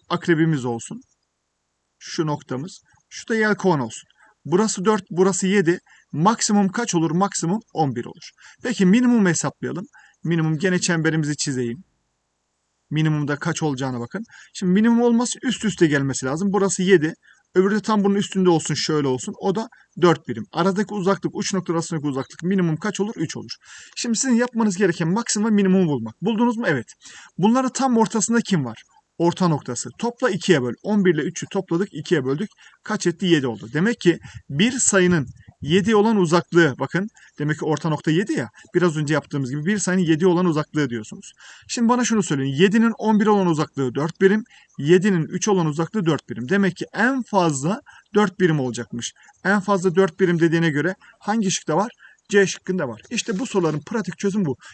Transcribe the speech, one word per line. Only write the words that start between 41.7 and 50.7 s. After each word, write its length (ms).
bana 160
şunu 180
söyleyin. 320
Yedinin 420
on 220
bir 80
olan 200
uzaklığı 480
dört 260
birim, 220
yedinin 480
üç 200
olan 180
uzaklığı 400
dört 240
birim. 200
Demek 260
ki 180
en 300
fazla 580
dört 260
birim 200
olacakmış. 540
En 160
fazla 360
dört 240
birim 200
dediğine 300
göre 260